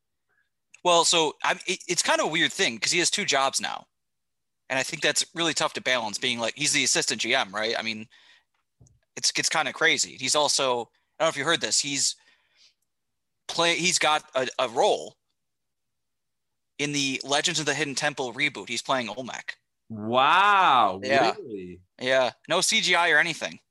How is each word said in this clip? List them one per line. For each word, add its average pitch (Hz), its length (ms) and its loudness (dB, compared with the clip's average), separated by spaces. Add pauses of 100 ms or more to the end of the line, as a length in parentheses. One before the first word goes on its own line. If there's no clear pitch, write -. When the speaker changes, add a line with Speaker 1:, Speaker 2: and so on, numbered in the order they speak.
(840)
Speaker 1:
But 175 40 4
Speaker 2:
Well, 170 160 6
so 165 380 2
I'm, 175 240 0
it, 185 220 -4
it's 175 140 0
kind 320 180 2
of 262 60 0
a 170 40 0
weird 156 220 0
thing 139 260 -2
'cause - 140 -2
he 170 60 2
has 165 120 2
two 202 140 -2
jobs 135 360 0
now. 53 260 -8 (800)
And 131 100 -2
I 131 40 0
think 151 200 -6
that's 151 220 0 (100)
really 165 200 0
tough 156 200 0
to 127 60 -6
balance, 113 380 -2
being 123 200 -2
like, 113 160 -2
he's 143 180 -2
the 143 120 2
assistant 123 380 0
G 117 120 0
M, 107 200 -2
right? 110 240 -4
I 120 40 -4
mean, 110 240 -8 (1120)
it's, - 180 -2
it's - 140 -2
kinda 143 240 0
crazy. 135 480 0
He's 131 140 -2
also, 135 560 2 (280)
I 151 60 0
don't - 20 4
know - 20 4
if 151 100 -2
you 135 60 -4
heard 160 180 0
this, - 180 0
he's 139 360 -2 (1300)
play-, 170 300 0
he's 170 220 0
got 151 260 2 (100)
a, 131 120 0 (120)
a 131 100 0
role 117 480 0 (1600)
in 147 140 -4
the 139 320 -2
Legends 147 360 -2
of 147 60 -4
the 147 80 0
Hidden 143 220 -4
Temple 139 360 -4
reboot, 117 360 -6
he's 117 140 -6
playing 127 280 -2
Olmec. 107 460 -10 (320)
Speaker 1:
Wow, 127 1160 4
Speaker 2:
Yeah. 135 360 2
Speaker 1:
really? 92 420 -12 (200)
Speaker 2:
Yeah, 127 300 2 (180)
no 170 120 2
C 214 200 2
G 180 140 2
I 170 160 4
or 151 80 6
anything. 147 400 -2 (120)